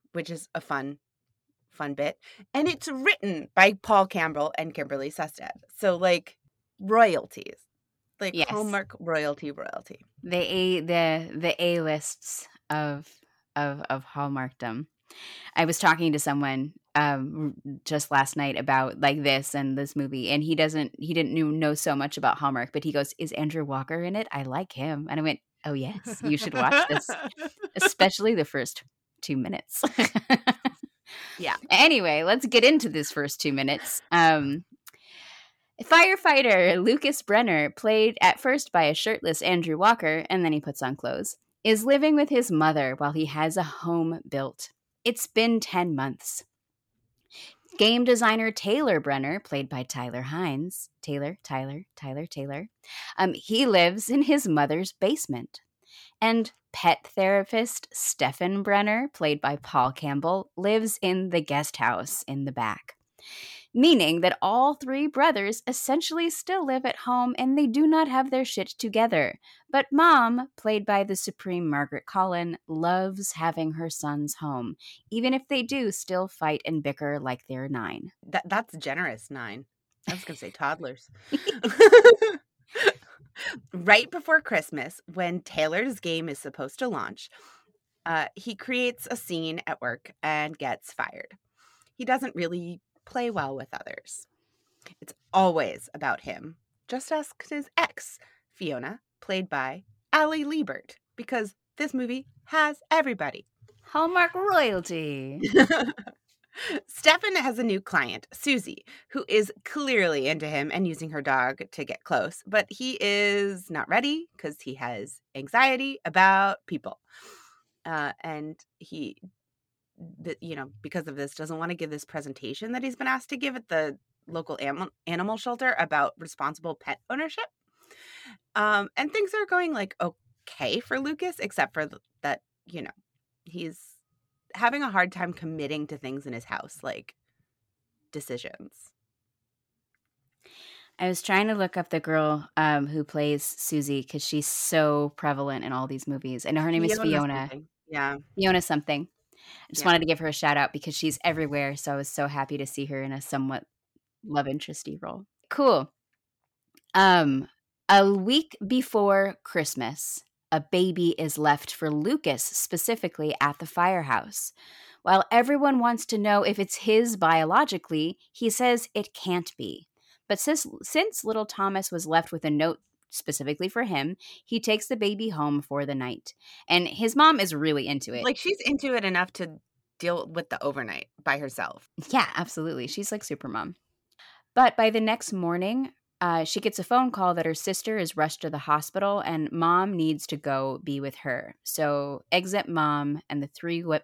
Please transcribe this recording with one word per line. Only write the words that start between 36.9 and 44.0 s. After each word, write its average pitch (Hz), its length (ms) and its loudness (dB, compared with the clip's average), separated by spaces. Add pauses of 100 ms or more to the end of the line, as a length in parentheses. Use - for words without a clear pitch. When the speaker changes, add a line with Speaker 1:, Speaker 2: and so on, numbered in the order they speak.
Speaker 2:
Brenner, 202 500 2
played 220 500 2
at - 180 6
first 269 320 0
by 165 120 4
a 151 100 4
shirtless - 480 -2
Andrew 170 360 0
Walker, 175 520 2
and 185 140 0
then 160 100 2
he 151 80 0
puts - 200 -8
on 135 140 -4
clothes, - 420 -6 (260)
is 220 220 4
living 277 300 6
with 285 140 4
his 247 220 2
mother 151 460 2
while 147 140 -2
he 156 140 -2
has 156 320 -2
a 180 60 2
home 165 640 -2